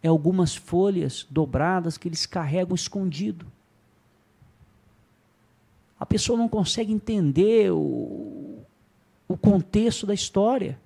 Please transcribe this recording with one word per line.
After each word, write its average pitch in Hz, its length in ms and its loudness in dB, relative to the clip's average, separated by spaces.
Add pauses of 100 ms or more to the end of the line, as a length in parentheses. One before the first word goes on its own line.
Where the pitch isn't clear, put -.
é 165 60 0
algumas 165 460 2
folhas 175 760 -2
dobradas 156 640 -2
que - 120 -8
eles 160 180 -6
carregam 175 480 -2
escondido. 185 720 -6 (2500)
A - 60 -10
pessoa 214 340 0
não 233 100 0
consegue 214 440 -2
entender 202 800 4
o, - 840 -4 (680)
o 175 100 -4
contexto 208 680 2
da 202 80 0
história. 202 720 0